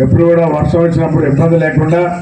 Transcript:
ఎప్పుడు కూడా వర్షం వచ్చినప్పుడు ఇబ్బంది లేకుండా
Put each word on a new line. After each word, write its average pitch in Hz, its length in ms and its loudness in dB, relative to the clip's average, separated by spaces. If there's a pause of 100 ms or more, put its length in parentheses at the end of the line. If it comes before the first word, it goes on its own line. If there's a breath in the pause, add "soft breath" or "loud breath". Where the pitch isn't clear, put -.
ఎప్పుడు 165 280 2
కూడా 170 140 2 (120)
వర్షం 170 280 -2
వచ్చినప్పుడు 160 460 0
ఇబ్బంది 165 340 2
లేకుండా 156 380 0 (200)